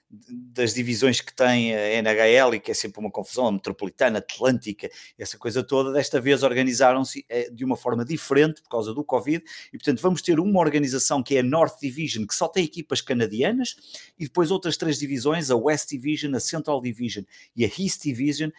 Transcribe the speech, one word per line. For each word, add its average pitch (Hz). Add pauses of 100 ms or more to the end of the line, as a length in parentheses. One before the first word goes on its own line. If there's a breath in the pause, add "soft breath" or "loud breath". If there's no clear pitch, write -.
(100)
das 123
divisões 123
que -
tem 120
a 107
N 110
H 110
L 120
e 101
que 113
é -
sempre 104
uma 107
confusão, 117
a 107
metropolitana, 104
atlântica, 107 (260 loud breath)
essa -
coisa 120
toda, 135
desta 139
vez 131
organizaram-se, 131
eh, 120
de 120
uma 127
forma 120
diferente 151
por -
causa 110
do 143
covid 139 (300 loud breath)
e, 120
portanto, 131
vamos 185
ter 160
uma 196
organização 143
que 139
é 127
a 127
North 165
Division, 127
que -
só 165
tem 180
equipas -
canadianas, 127 (420 loud breath)
e 165
depois 170
outras 180
três 151
divisões, 139
a 127
West 143
Division, 143
a 113
Central 151
Division 113 (300 soft breath)
e 117
a 101
East -
Division, 143